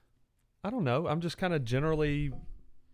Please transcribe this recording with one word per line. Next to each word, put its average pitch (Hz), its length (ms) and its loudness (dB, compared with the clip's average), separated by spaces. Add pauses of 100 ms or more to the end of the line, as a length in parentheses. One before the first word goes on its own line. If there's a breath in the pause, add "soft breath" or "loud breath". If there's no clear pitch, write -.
(640)
I 190 80 -4
don't 247 120 0
know. 139 240 2
I'm 156 140 0
just 170 160 -4
kinda 175 220 0
generally 143 720 2 (640)